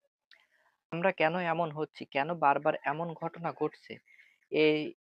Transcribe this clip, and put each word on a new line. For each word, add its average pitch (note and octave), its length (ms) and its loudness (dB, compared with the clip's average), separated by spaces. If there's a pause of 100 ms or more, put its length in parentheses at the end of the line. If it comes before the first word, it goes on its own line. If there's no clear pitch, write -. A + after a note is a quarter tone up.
(920)
আমরা F3 200 2
কেন D#3+ 280 2
এমন E3 300 0
হচ্ছি? D3 340 -8
কেন C#3+ 300 -2
বারবার D3+ 400 2 (100)
এমন D#3 300 -2
ঘটনা E3 380 -6
ঘটছে? - 400 -6 (600)
এই, D3+ 280 4 (260)